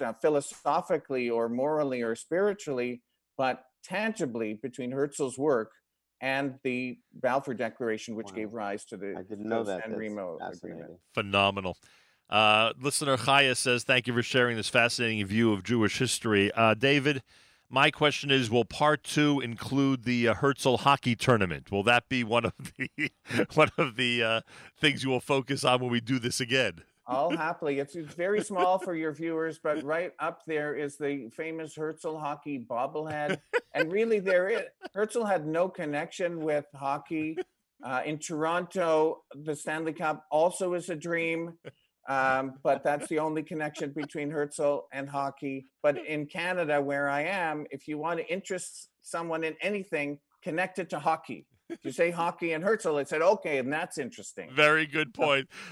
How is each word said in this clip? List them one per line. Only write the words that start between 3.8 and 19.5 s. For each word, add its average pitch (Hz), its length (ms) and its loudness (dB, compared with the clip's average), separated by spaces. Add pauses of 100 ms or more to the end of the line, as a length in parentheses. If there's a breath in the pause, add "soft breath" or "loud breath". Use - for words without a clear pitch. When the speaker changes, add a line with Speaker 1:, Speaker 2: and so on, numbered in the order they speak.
Speaker 1:
tangibly 156 720 -4
between 123 380 -8
Herzl's 139 440 -2
work 131 360 0 (480)
and 135 420 -2
the 127 360 -4 (140)
Balfour 127 420 -2
Declaration, 113 600 -4
which 104 140 -8
Speaker 2:
Wow. 95 80 -12
Speaker 1:
gave 104 180 -6
rise 104 320 -6
to 110 100 -14
the, 98 220 -8
Speaker 2:
I 92 40 -10
didn't 104 260 -10
know 113 160 0
Speaker 1:
the 101 80 -4
Speaker 2:
that. 92 100 -4
Speaker 1:
San 110 80 -8
Speaker 2:
That's 107 80 -6
Speaker 1:
Remo 104 400 -6
Speaker 2:
fascinating. 90 420 -12
Speaker 1:
Agreement. 87 200 -18 (120)
Speaker 3:
Phenomenal. 98 640 2 (540 soft breath)
Uh, 107 500 6
listener 139 380 0
Chaya 135 360 6
says, 123 300 0
"Thank 127 220 2
you 123 80 0
for 120 80 2
sharing 120 340 2
this 107 140 -4
fascinating 117 560 2
view 110 260 4
of 98 100 0
Jewish 110 360 2
history." 101 540 2
Uh, 113 200 6
David, 135 500 2 (460 soft breath)
my 139 220 4
question 147 400 2
is, 131 200 4
will 117 140 4
part 151 400 2
two 147 360 2
include 123 640 -2